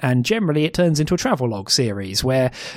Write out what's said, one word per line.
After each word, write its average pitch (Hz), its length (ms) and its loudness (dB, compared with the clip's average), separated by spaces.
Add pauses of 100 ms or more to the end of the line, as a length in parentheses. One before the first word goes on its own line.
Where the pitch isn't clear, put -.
and 127 220 2
generally 156 400 0
it 156 100 -2
turns 165 260 2
into 156 140 2
a 170 40 0
travelogue 123 520 -2
series 101 520 -2
where 131 280 2 (260)